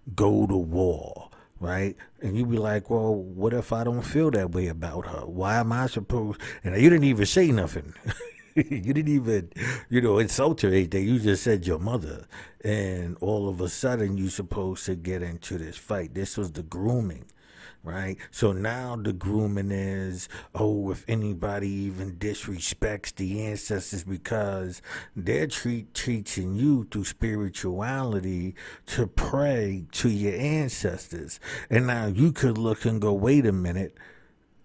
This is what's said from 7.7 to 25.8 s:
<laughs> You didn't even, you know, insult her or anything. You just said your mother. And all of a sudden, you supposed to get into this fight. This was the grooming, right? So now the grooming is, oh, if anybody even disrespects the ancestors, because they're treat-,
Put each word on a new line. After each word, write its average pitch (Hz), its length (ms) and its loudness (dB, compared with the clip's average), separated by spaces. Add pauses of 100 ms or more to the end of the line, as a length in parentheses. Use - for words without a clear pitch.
<laughs> - 40 -20 (520)
You 131 380 0
didn't 151 200 2
even, 113 380 2 (380)
you 123 100 4
know, 113 180 6
insult 131 440 4
her 101 80 6
or - 20 4
anything. 95 340 4
You 120 140 4
just 104 240 4
said 98 240 4
your 85 100 2
mother. 87 480 -4 (380)
And 92 560 -2
all 101 300 0
of 90 100 -4
a 90 80 0
sudden, 107 500 0
you 95 120 0
supposed 95 560 -4
to 95 100 -2
get 90 260 -4
into 87 360 -8
this 80 180 -10
fight. 90 400 -6
This 98 220 -4
was 95 160 -4
the 82 100 -8
grooming, 90 640 -2 (580)
right? 95 340 -6 (140)
So 101 220 2
now 120 420 -4
the 107 160 -4
grooming 101 600 -2
is, 95 580 -4 (240)
oh, 104 360 0
if 90 160 -6
anybody 101 640 -2
even 98 460 -6
disrespects 101 1000 -6
the 98 260 -4
ancestors, 101 640 -4
because 95 760 -4 (360)
they're 120 300 0
treat-, 117 460 -6